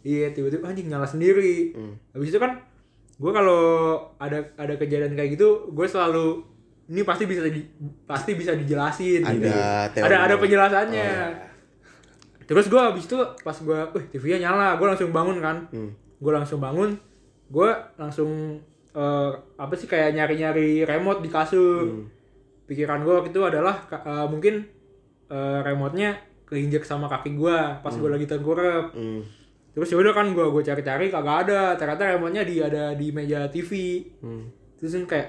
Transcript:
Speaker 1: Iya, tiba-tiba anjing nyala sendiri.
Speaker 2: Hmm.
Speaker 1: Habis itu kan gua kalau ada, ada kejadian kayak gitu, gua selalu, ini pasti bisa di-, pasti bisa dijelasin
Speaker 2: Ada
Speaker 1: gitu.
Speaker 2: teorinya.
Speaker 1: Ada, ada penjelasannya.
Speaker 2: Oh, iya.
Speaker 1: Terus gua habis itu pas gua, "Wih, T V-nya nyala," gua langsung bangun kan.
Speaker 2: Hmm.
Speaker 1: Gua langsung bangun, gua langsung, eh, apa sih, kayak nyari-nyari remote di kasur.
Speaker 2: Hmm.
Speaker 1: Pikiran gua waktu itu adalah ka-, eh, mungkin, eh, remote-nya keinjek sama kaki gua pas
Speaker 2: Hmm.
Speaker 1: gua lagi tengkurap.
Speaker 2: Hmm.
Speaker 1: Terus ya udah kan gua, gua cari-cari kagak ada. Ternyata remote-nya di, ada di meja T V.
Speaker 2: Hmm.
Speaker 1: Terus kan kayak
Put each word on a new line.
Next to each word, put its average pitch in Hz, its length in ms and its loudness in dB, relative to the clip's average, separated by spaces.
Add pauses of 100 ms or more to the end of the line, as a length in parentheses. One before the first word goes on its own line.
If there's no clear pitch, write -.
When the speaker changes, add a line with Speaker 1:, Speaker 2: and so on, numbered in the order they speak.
Speaker 1:
Iya, 147 300 0
tiba-tiba 147 400 -4
anjing 190 160 -6
nyala 143 180 -4
sendiri. 170 720 2
Speaker 2:
Hmm. 107 240 -12 (160)
Speaker 1:
Habis 143 160 -6
itu 196 80 2
kan 254 240 -2 (540)
gua 156 180 -2
kalau 180 300 6 (520)
ada, 147 220 -6 (160)
ada 147 220 -6
kejadian 143 420 -2
kayak 143 160 -2
gitu, 208 340 4
gua 160 160 -2
selalu, 165 640 0 (400)
ini 175 160 -4
pasti 190 240 0
bisa 180 160 -2
di-, 156 240 -2 (380)
pasti 151 340 -4
bisa 165 160 -2
dijelasin 151 680 0
Speaker 2:
Ada 113 140 0
Speaker 1:
gitu. 107 160 2 (400)
Speaker 2:
teorinya. 110 160 0
Speaker 1:
Ada, 190 160 6
ada 190 140 4
penjelasannya. 202 760 4
Speaker 2:
Oh, 180 220 -4
iya. - 160 -14 (920)
Speaker 1:
Terus 196 240 4
gua 233 240 6
habis 180 160 -6
itu - 80 -4 (240)
pas 156 240 -8
gua, 156 320 -2
"Wih, 147 160 -6
T 139 80 -10
V-nya 170 240 -2
nyala," 190 320 2
gua 190 160 2
langsung 180 240 0
bangun 175 240 0
kan. 165 320 -4
Speaker 2:
Hmm. 107 240 -10 (240)
Speaker 1:
Gua 147 240 0
langsung 143 160 -6
bangun, 175 400 -2 (480)
gua 190 480 0
langsung, 156 640 -6 (320)
eh, 143 400 0 (240)
apa 143 180 -8
sih, - 140 -8
kayak 156 320 2
nyari-nyari 156 640 2
remote 180 400 0
di 160 80 -6
kasur. 170 560 4
Speaker 2:
Hmm. 110 240 -8 (560)
Speaker 1:
Pikiran 147 400 -2
gua 175 160 6
waktu 170 80 -6
itu 175 80 -2
adalah 185 480 0
ka-, 151 160 -12
eh, 147 240 -4
mungkin, 208 400 0 (640)
eh, 139 320 -4
remote-nya 143 560 -2 (240)
keinjek 147 400 -2
sama 147 240 -6
kaki 143 320 -6
gua 156 400 0
pas 135 160 -8
Speaker 2:
Hmm. 131 80 -4
Speaker 1:
gua 143 160 0
lagi 147 80 -2
tengkurap. 165 640 0
Speaker 2:
Hmm. 110 320 -8 (480)
Speaker 1:
Terus 151 160 -2
ya 170 160 4
udah 208 80 6
kan 208 240 2
gua, 170 160 2
gua 147 160 2
cari-cari 143 400 -2
kagak 165 400 0
ada. 190 320 2
Ternyata 175 400 0
remote-nya 175 240 -2
di, 170 160 -2
ada 147 400 -2
di 147 160 -4
meja 147 320 -2
T 151 160 -6
V. 175 80 -10 (480)
Speaker 2:
Hmm. 113 320 -12 (240)
Speaker 1:
Terus 165 240 -6
kan 180 80 -6
kayak 147 220 -2